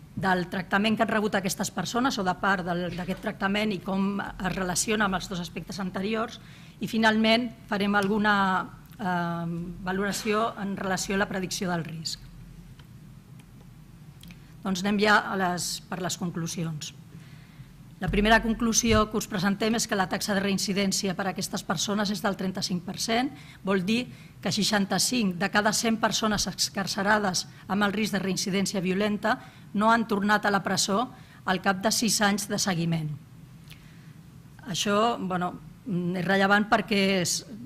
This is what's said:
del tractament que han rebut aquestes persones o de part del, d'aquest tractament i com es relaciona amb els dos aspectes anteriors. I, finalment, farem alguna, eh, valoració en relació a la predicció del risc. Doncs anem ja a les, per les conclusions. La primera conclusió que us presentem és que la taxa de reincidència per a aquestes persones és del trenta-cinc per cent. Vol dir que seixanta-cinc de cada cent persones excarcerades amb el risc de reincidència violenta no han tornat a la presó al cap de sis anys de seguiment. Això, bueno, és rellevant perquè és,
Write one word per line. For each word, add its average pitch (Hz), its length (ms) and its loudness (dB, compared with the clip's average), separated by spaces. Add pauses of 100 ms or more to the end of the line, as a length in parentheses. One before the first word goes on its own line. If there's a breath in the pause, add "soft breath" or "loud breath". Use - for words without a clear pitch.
(160)
del 185 320 2
tractament 202 480 0
que 226 80 4
han 220 80 -2
rebut 214 240 2
aquestes 190 400 -2
persones 240 400 0
o 208 80 -2
de 180 160 0
part 190 240 2
del, 175 320 -2
d'aquest 180 320 -6
tractament 208 480 0
i 160 80 -6
com 196 400 0
es 185 320 -4
relaciona 196 560 0
amb 185 80 0
els - 80 -10
dos 175 160 -4
aspectes 180 400 -8
anteriors. 214 560 -2 (400 loud breath)
I, 208 80 -4
finalment, 220 640 4 (160)
farem 202 280 2
alguna, 208 400 4 (640)
eh, 170 460 -2 (400)
valoració 208 640 0 (100)
en 196 160 -4
relació 190 400 -2
a 196 80 4
la 202 60 -4
predicció 185 420 -4
del 170 160 -2
risc. 160 320 -8 (2500 loud breath)
Doncs 190 180 -2
anem 208 160 2
ja 214 220 6 (100)
a 196 80 -2
les, 175 380 -2 (100)
per 180 160 -8
les 170 160 -4
conclusions. 165 720 -4 (1080 loud breath)
La 185 80 -4
primera 208 360 6
conclusió 220 680 4
que 214 80 0
us - 80 -4
presentem 202 480 0
és 220 120 0
que 226 80 -2
la 190 120 2
taxa 202 280 -2
de 190 40 2
reincidència 196 760 0
per 196 120 -2
a 185 60 -2
aquestes 185 340 -6
persones 202 440 0
és 196 120 -4
del 196 160 0
trenta-cinc 185 480 -4
per 190 120 -8
cent. 240 320 0 (320 loud breath)
Vol 190 200 2
dir 226 220 0 (340 loud breath)
que 190 160 -2
seixanta-cinc 196 840 2
de 196 120 0
cada 208 240 2
cent 226 240 2
persones 214 480 0
excarcerades 196 1000 0 (200 loud breath)
amb 208 160 0
el 202 120 2
risc 202 200 0
de 190 80 -2
reincidència 190 560 0
violenta 208 580 0 (360 loud breath)
no 214 180 4
han 226 160 4
tornat 208 400 2
a 202 40 2
la 196 120 2
presó 202 460 0 (360 loud breath)
al 185 160 0
cap 190 220 0
de 220 80 4
sis 220 320 2
anys 202 240 2
de 208 100 -2
seguiment. 165 540 0 (1600 loud breath)
Això, 214 480 2
bueno, 180 320 -2 (380)
és 175 360 0
rellevant 196 460 4
perquè 202 300 2 (180)
és, 170 160 0 (300)